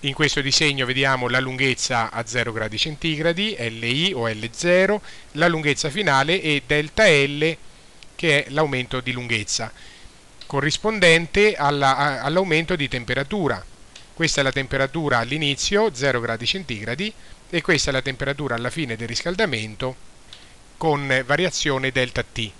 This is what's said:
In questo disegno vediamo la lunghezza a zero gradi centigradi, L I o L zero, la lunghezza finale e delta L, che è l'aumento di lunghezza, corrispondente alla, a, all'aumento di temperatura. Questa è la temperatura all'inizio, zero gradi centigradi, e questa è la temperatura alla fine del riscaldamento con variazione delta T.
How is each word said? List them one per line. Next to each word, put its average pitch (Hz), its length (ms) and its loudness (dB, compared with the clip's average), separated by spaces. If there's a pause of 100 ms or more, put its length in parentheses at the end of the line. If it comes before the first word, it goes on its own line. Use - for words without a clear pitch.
In 139 120 -4
questo 147 300 0
disegno 139 420 2
vediamo 127 420 2
la 123 140 2
lunghezza 127 680 0
a 117 160 -6
zero 117 260 -2
gradi 107 260 -4
centigradi, 165 800 -2
L 113 240 -6
I 143 320 0
o 117 140 -2
L 110 240 -4
zero, 190 500 2 (300)
la 160 160 2
lunghezza 151 420 0
finale 156 500 2
e 151 240 0
delta 151 440 4
L, 147 480 4 (580)
che 147 300 2
è - 60 -14
l'aumento 135 500 0
di 123 100 -6
lunghezza, 117 600 -4 (720)
corrispondente 170 1120 2
alla, 139 400 4
a, 139 240 0
all'aumento 165 560 0
di 143 120 -2
temperatura. 127 760 -2 (480)
Questa 156 300 0
è - 20 4
la 135 80 2
temperatura 135 680 0
all'inizio, 147 760 0
zero 127 260 0
gradi 117 260 -4
centigradi, 131 680 -4 (360)
e 170 140 -2
questa 151 260 2
è 143 40 0
la 131 100 0
temperatura 139 520 -4
alla 120 160 -2
fine 131 260 -4
del 113 120 -8
riscaldamento 131 880 -4 (800)
con 139 480 2
variazione 139 680 0
delta 127 320 0
T. 110 380 -6